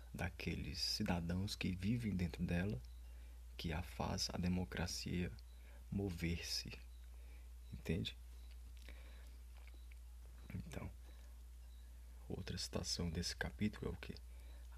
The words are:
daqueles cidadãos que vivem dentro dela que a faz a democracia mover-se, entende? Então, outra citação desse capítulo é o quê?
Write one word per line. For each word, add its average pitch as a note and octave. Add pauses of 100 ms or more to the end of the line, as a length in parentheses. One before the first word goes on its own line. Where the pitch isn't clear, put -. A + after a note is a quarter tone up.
(140)
daqueles -
cidadãos F2+
que F#2
vivem G#2
dentro F2+
dela G2 (800)
que E2
a E2+
faz E2+
a -
democracia F2+ (580)
mover-se, E2+ (1040)
entende? - (2500)
Então, - (1400)
outra -
citação F2
desse F2
capítulo -
é -
o F3
quê? - (640)